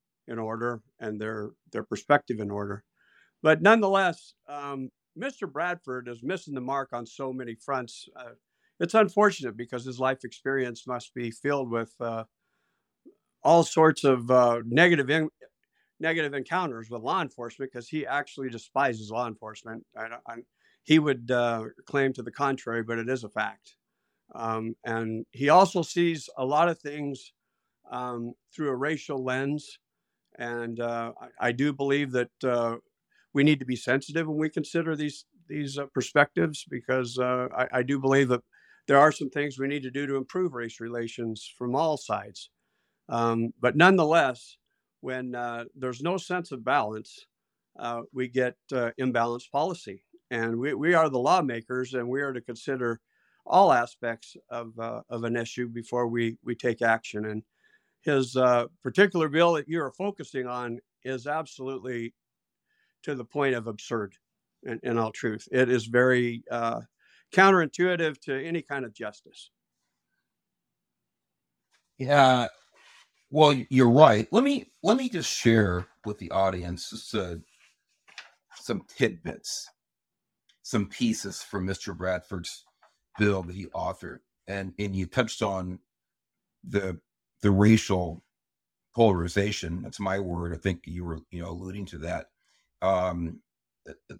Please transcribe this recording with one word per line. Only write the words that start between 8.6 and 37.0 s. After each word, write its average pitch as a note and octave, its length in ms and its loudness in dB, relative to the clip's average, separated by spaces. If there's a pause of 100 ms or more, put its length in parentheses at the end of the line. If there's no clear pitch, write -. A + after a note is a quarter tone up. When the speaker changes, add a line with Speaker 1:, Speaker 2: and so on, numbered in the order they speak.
Speaker 1:
it's E3+ 140 -2
unfortunate F#3+ 640 2
because A#2+ 280 -8
his B2+ 160 -10
life C3 240 -2
experience B2+ 600 -4
must B2 300 -10
be A#2+ 160 -6
filled C#3 400 -2
with, A2+ 300 -4
uh, A#2 240 -6 (1200)
all E3 180 8
sorts D#3+ 400 4
of, B2+ 300 4
uh, A#2+ 340 6
negative C#3+ 420 4
in-, D#3 220 0 (720)
negative D#3+ 340 -2
encounters C3+ 560 -6
with A#2 100 -10
law D#3+ 220 -2
enforcement, B2 500 -10
'cause A#2+ 140 -12
he D#3 180 -8
actually C3+ 460 -6
despises A#2 640 -4
law A#2+ 160 -4
enforcement. A2 580 -14 (100)
I, A2+ 300 -12
I, A#2+ 100 -14 (460)
he D#3 160 6
would, C3 320 0
uh, A#2+ 360 0 (200)
claim C#3 280 0
to B2+ 100 -12
the A#2 80 -14
contrary, C3+ 500 -2
but A#2 160 -4
it A#2 100 -6
is B2+ 140 -4
a G#2+ 60 -12
fact. G#2 480 -8 (580)
Um, A2+ 480 -4
and A2+ 480 -6
he C#3 200 0
also F3+ 320 6
sees E3 540 -2
a C3+ 80 -4
lot D3+ 240 2
of E3 120 -2
things, C#3+ 520 -10 (600)
um, A#2+ 420 -8 (180)
through D3+ 180 -4
a B2+ 60 -2
racial C#3 460 -4
lens. C3+ 560 -4 (580)
And, A#2 440 -8
uh, A#2 400 -4
I, A#2+ 280 -4
I A#2+ 40 2
do C#3 200 2
believe C#3 380 0
that, B2 320 -2
uh, A#2 360 0 (540)
we C#3+ 120 4
need D3 160 6
to C3 40 -10
be B2+ 120 -4
sensitive C#3+ 500 0
when D3+ 120 -4
we D#3 120 0
consider D#3+ 460 -2
these, D3 300 -6 (200)
these, C#3+ 320 -8
uh, C#3+ 160 -6
perspectives, D3 760 2
because, B2+ 520 -4